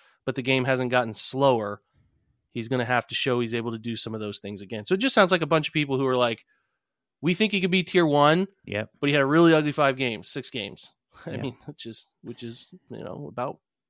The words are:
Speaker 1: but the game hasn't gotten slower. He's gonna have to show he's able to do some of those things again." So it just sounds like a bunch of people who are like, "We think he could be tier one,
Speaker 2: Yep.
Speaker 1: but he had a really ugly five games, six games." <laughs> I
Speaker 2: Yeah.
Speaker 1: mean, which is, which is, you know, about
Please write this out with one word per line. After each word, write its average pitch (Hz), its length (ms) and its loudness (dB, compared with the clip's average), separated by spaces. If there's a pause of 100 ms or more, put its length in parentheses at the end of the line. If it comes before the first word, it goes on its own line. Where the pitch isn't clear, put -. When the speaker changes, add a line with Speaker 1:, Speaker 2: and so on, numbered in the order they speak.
(260)
Speaker 1:
but 131 80 -4
the 131 80 -6
game 127 240 2
hasn't 127 240 0
gotten 120 240 0
slower. 120 680 0 (680)
He's 113 180 -8
gonna 127 180 0
have 123 220 2
to 120 80 -12
show 123 240 0
he's 117 140 -2
able 117 200 -4
to 113 40 -8
do 113 180 -8
some 110 200 -8
of 110 40 -8
those 104 200 -8
things 101 220 -10
again." 104 240 -10
So 180 100 0
it 196 60 -2
just 262 120 2
sounds 196 180 6
like 170 120 2
a 151 40 -6
bunch 156 200 2
of - 80 -10
people 139 220 0
who 135 100 0
are 127 100 2
like, 120 260 2 (800)
"We 170 140 2
think 220 160 2
he 196 100 0
could 185 80 0
be 180 140 2
tier 175 240 2
one, 151 400 4 (180)
Speaker 2:
Yep. 104 240 -6 (100)
Speaker 1:
but 147 100 0
he 143 40 0
had 147 80 4
a 135 60 4
really 165 260 6
ugly 151 180 2
five 139 260 2
games, 117 300 -4
six - 220 -8
games." - 420 -10 (200)
<laughs> - 160 -18
I - 60 -10
Speaker 2:
Yeah. 127 100 -8
Speaker 1:
mean, 123 220 -8
which - 200 -16
is, 113 220 -14 (160)
which 120 180 -14
is, 117 320 -12 (160)
you - 140 -12
know, 143 240 -12
about 127 320 -8 (300)